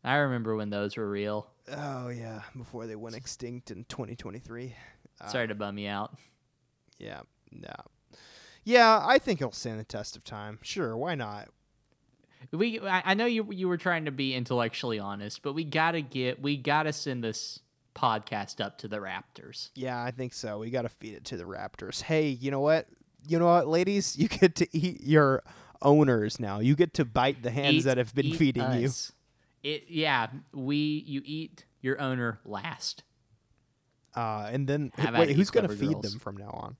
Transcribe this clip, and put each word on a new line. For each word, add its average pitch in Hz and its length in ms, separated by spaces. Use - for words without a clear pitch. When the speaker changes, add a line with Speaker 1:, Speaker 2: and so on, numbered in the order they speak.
Speaker 1:
I 131 120
remember 120 400
when 104 140
those 101 260
were 110 140
real. 104 400
Speaker 2:
Oh, 139 380
yeah, 113 340
before 117 300
they 110 100
went 110 200
extinct 123 540
in 107 140
twenty 120 320
twenty-three. 117 580
Uh, 78 80
Speaker 1:
Sorry 117 200
to 107 60
bum 104 240
you 101 100
out. 101 280
Speaker 2:
Yeah, 53 220
no. 50 220
Yeah, 220 400
I 262 140
think 175 220
it'll 127 120
stand 110 280
the 107 40
test - 320
of - 80
time. 107 380
Sure, 123 340
why 156 200
not? 104 320
Speaker 1:
We, 220 280
I, 190 260
I 190 80
know 226 120
you, 226 240
you 185 180
were 175 100
trying 170 260
to 147 80
be 135 220
intellectually 120 680
honest, 101 420
but 139 120
we 160 100
gotta 160 380
get, 127 380
we 143 160
gotta 147 360
send 127 320
this - 360
podcast 110 680
up 98 140
to - 100
the 104 100
Raptors. - 760
Speaker 2:
Yeah, 127 280
I 123 100
think 123 200
so. 107 280
We 113 100
gotta 120 180
feed - 260
it - 120
to 117 100
the 87 80
Raptors. 98 560
Hey, 156 280
you 131 240
know 135 80
what? 156 260
You 165 140
know 175 60
what, 170 200
ladies? 180 500
<laughs> - 20
You 226 100
get - 280
to 175 200
eat 170 260
your 139 400
owners 131 560
now. 104 220
You 131 160
get 170 180
to 151 100
bite 127 380
the 120 80
hands 143 280
Speaker 1:
Eat, 123 60
Speaker 2:
that 131 140
have 120 160
been 135 120
Speaker 1:
eat 165 100
Speaker 2:
feeding 131 380
you. 120 120
Speaker 1:
us. - 240
It, 147 240
yeah, 147 400
we, 139 220
you 147 480
eat 156 400
your 131 200
owner 123 440
last. - 580
Speaker 2:
Uh, 107 380
and 135 160
then, 143 280
Speaker 1:
Have 123 180
Speaker 2:
wait, 117 100
Speaker 1:
at - 60
it, 139 60
Speaker 2:
who's 196 120
Speaker 1:
you - 40
Speaker 2:
gonna 208 160
Speaker 1:
clever 104 120
Speaker 2:
feed 139 140
Speaker 1:
girls. - 180
Speaker 2:
them 107 80
from 101 160
now 101 140
on? - 300